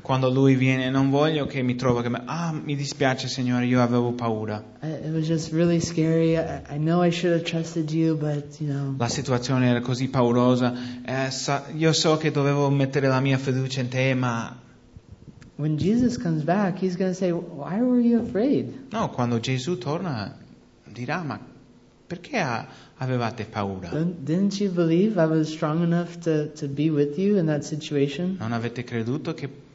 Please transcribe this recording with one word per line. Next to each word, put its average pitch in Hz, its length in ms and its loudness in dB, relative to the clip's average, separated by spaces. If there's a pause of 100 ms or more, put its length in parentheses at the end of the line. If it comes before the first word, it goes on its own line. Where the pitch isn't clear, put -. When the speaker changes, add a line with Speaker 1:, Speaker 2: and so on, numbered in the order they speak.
Speaker 1:
Quando 131 300 2
lui 135 240 6
viene, 131 340 2
non 135 220 2
voglio 147 340 2
che 135 160 -6
mi 123 140 0
trova 123 260 2
che, 120 80 -2 (160)
"Ah, 165 260 -4
mi 156 240 -4
dispiace, 135 520 0
Signore, 123 400 0
io 127 120 4
avevo 120 340 2
paura." 107 500 -4 (180)
Speaker 2:
I, 156 60 -8
it 160 260 -6
was 160 140 -2
just 160 240 -2
really 170 280 2
scary. 160 560 2
I, 156 320 -4
I 143 120 -8
know 165 240 4
I 175 80 6
should 170 200 0
have 165 120 2
trusted 165 480 -4
you, 160 260 2
but, 147 420 -4
you 147 120 -2
know. 139 260 -2
Speaker 1:
La 120 100 0
situazione 127 600 2
era 120 140 4
così 127 260 -2
paurosa. 123 680 4 (320)
"Eh, 135 240 -2
sa-, 139 360 -4 (100)
io 156 180 4
so 156 240 4
che 156 140 0
dovevo 143 400 2
mettere 135 360 2
la 131 120 4
mia 135 180 2
fiducia 131 440 -2
in 123 80 -2
te, 131 260 2
ma" 120 420 -2 (1000)
Speaker 2:
When 151 200 0
Jesus 226 400 2
comes 160 240 -2
back, 175 400 0
he's 180 160 -2
gonna 185 160 0
say, 185 160 -2
"Why 165 500 -6
were 247 220 4
you 233 180 4
afraid?" 196 680 -2
Speaker 1:
No, 202 200 -4
quando 120 300 0
Gesù 131 380 -2
torna, 147 580 -6 (560)
dirà, 127 300 -6
"Ma 120 180 -6 (680)
perché 175 320 -6
a-, 127 260 -2 (320)
avevate 120 480 -2
paura?" 98 440 -4
Speaker 2:
Don't, 160 340 -4
didn't 190 360 0
you 202 120 0
believe 175 500 2
I 160 60 4
was 156 240 2
strong 160 320 -2
enough 170 400 0
to, 151 300 0
to 147 140 -8
be 147 220 0
with 143 300 0
you 202 180 2
in 165 80 2
that 151 160 0
situation? 147 800 -2
Speaker 1:
Non 113 140 -4
avete 117 300 -4
creduto 123 520 -4
che - 400 -12